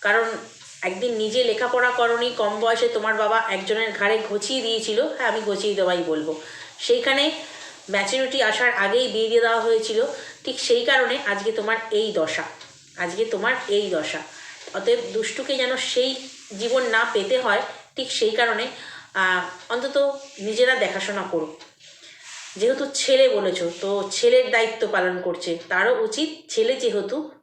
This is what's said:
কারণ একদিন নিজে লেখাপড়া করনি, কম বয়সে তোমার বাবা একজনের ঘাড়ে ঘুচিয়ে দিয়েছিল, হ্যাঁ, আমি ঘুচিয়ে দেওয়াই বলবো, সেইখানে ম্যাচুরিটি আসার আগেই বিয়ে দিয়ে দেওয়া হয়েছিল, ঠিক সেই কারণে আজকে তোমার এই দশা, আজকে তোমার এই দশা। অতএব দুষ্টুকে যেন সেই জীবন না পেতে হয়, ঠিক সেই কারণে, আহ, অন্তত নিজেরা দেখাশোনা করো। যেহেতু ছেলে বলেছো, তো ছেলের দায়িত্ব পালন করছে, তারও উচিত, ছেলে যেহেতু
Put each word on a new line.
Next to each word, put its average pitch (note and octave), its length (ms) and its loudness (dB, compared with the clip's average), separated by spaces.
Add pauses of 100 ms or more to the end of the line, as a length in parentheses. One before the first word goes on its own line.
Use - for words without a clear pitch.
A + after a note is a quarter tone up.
কারণ A3 240 2 (560)
একদিন G3 340 -2
নিজে A3 280 0
লেখাপড়া B3 480 2
করনি, A#3+ 460 2
কম G#3 220 0
বয়সে A#3 280 2
তোমার A3 280 0
বাবা G#3+ 340 2
একজনের G#3 420 -2
ঘাড়ে G3+ 260 0 (120)
ঘুচিয়ে G#3 320 -4
দিয়েছিল, A3+ 460 0
হ্যাঁ, C4 240 -2
আমি A3 100 -2
ঘুচিয়ে G3+ 320 -2
দেওয়াই F3+ 340 2
বলবো, D#3 340 -4 (380)
সেইখানে C4+ 520 2 (580)
ম্যাচুরিটি B3+ 540 0
আসার A#3+ 280 2
আগেই A3 360 2
বিয়ে A3 220 0
দিয়ে A#3 120 6
দেওয়া A3+ 200 4
হয়েছিল, A3+ 440 2 (380)
ঠিক B3+ 160 -6
সেই A#3+ 260 2
কারণে C4 400 4
আজকে G3+ 260 -2
তোমার A3 260 0 (140)
এই G#3+ 200 0
দশা, E3 320 0 (540)
আজকে F3+ 280 -2
তোমার A3 280 0 (140)
এই G3+ 220 2
দশা। D#3 320 -2 (520)
অতএব A#3 260 2 (140)
দুষ্টুকে B3+ 440 -2
যেন B3+ 200 0
সেই C4 380 0 (440)
জীবন A#3+ 240 0
না A3+ 300 2
পেতে A3+ 260 2
হয়, A#3 220 2 (340)
ঠিক B3+ 160 -6
সেই A3 200 2
কারণে, A3+ 360 0 (460)
আহ, F#3 300 2 (260)
অন্তত B3+ 280 -2 (420)
নিজেরা A3+ 360 2
দেখাশোনা G3 560 -2
করো। D#3 260 -4 (1000)
যেহেতু B3+ 380 0
ছেলে C4 360 6
বলেছো, F#3 420 0 (100)
তো G3 300 -2
ছেলের B3 400 6
দায়িত্ব A3 360 2
পালন F3+ 340 0
করছে, E3+ 380 -4 (100)
তারও G#3+ 340 2
উচিত, C#4+ 260 -2 (200)
ছেলে A#3 260 2
যেহেতু A#3+ 560 -2 (120)